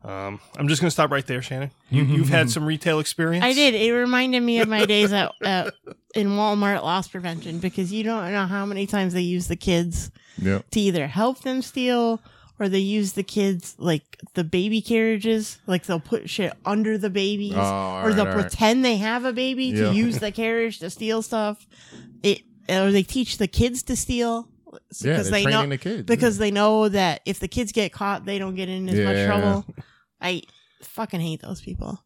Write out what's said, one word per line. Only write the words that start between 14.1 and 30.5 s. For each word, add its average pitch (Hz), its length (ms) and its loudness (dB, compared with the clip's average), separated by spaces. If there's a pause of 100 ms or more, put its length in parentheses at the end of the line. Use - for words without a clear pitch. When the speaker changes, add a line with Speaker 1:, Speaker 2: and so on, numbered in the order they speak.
Speaker 3:
the 180 100 0
baby 202 380 0
carriages. 220 840 0
Like, 185 200 0
they'll 170 140 -2
put - 280 -4
shit - 240 -2 (140)
under 214 320 0
the 202 100 -2
babies, 202 460 -2
Speaker 2:
Oh, - 60 0
all 95 440 0
Speaker 3:
or 220 40 4
Speaker 2:
right, 214 80 4
Speaker 3:
they'll - 100 4
Speaker 2:
all - 80 -2
right. - 80 2
Speaker 3:
pretend 226 420 2
they 240 120 2
have 220 280 -2
a 262 80 -2
baby 262 400 -2
to 214 120 2
Speaker 2:
Yeah. - 80 2
Speaker 3:
use 226 260 2
the 214 140 -4
carriage 226 480 -2
to 165 100 -8
steal 220 320 -4
stuff. 214 420 -4 (600)
It, 202 180 4 (260)
or 190 220 4
they 196 140 6
teach - 340 -2
the 208 80 2
kids 247 380 0
to 254 120 -2
steal. 233 520 -2 (240)
Speaker 2:
Yeah, - 400 -6
Speaker 3:
because 190 180 0
Speaker 2:
they're 202 100 4
Speaker 3:
they 202 40 2
know, - 80 4
Speaker 2:
training - 180 2
the 135 80 -2
kids, 185 240 -6
Speaker 3:
because 226 340 2
Speaker 2:
yeah. 202 40 -6
Speaker 3:
they 208 100 2
know 214 400 4
that 190 340 2
if 196 160 -4
the 190 80 -6
kids 226 240 -2
get 208 200 0
caught, 202 340 -4
they 196 140 -4
don't 190 160 -6
get 185 120 -6
in 185 200 -4
as 185 100 0
much 196 180 2
Speaker 2:
Yeah. - 100 2
Speaker 3:
trouble. 202 380 2 (560)
I 180 220 -4 (400)